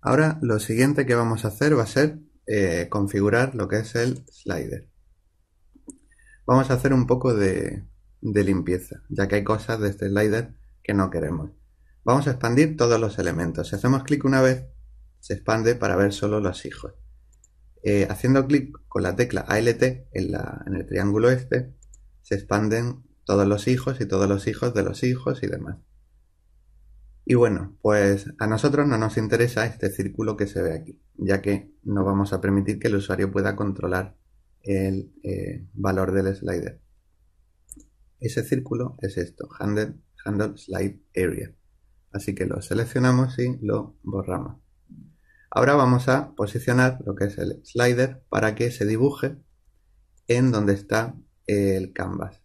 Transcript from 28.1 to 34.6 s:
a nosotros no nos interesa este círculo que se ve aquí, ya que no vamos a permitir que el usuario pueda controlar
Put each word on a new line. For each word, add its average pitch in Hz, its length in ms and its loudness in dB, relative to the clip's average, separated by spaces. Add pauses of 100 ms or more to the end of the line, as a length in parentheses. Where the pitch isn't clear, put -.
a 110 80 -2
nosotros 139 400 2
no 123 120 2
nos 113 180 0
interesa 113 480 2
este 110 240 -4
círculo 104 480 -4
que 104 100 -2
se 98 140 -6
ve 82 140 -2
aquí, 80 280 -12 (120)
ya 98 260 0
que 98 320 -4 (120)
no 101 200 -2
vamos 98 300 0
a 95 80 -4
permitir 98 360 0
que - 100 -2
el 104 80 2
usuario 98 360 -2
pueda 101 240 -2
controlar 95 640 -4 (420)